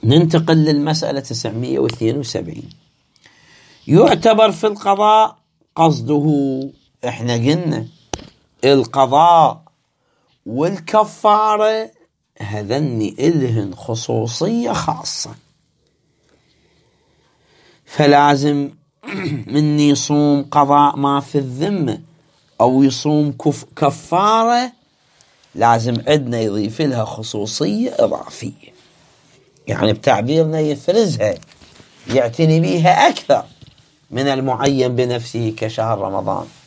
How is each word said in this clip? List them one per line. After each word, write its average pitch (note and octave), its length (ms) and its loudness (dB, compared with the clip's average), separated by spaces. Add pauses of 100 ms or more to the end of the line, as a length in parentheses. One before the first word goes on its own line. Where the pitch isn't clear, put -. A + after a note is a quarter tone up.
ننتقل D#3+ 540 4
للمسألة D3+ 640 0
تسعمية A#2+ 600 -6
واثنين A#2 380 -2
وسبعين. F2+ 520 -10 (1160)
يعتبر G#3+ 640 4
في - 160 -4
القضاء G#3 720 2 (380)
قصده، D3 520 2 (800)
إحنا A#2+ 260 -4
قلنا C3 540 -2 (760)
القضاء C#3 1000 4 (840)
والكفارة G#3+ 1500 0 (480)
هذن G#2+ 800 -4
إلهن A#2+ 560 0
خصوصية A#2+ 960 -4
خاصة، D#3+ 600 -6 (2500)
فلازم C#3+ 840 2 (340)
<clears throat> D#3+ 520 -8
من D3+ 240 2
يصوم D3 720 2
قضاء C#3+ 440 4
ما C#3 240 -2
في C#3 180 -6
الذمة C#3 640 -4 (600)
أو B2+ 220 4
يصوم D3 480 0
كف-، - 340 -4 (100)
كفارة، A3+ 960 0 (840)
لازم A#2 420 2 (100)
عندنا B2+ 340 0
يضيف G#2+ 400 -4
لها B2 240 -2
خصوصية A#2 960 -6
إضافية، - 720 -4 (960)
يعني G#2+ 260 0
بتعبيرنا D3 680 0
يفرزها، D3+ 760 0 (720)
يعتني C3 520 2
بيها F3+ 500 2
أكثر - 360 -2 (680)
من C3 160 -2
المعين C3 680 0
بنفسه A#2+ 640 -4
كشهر A2 420 -4
رمضان. G2 480 -4 (200)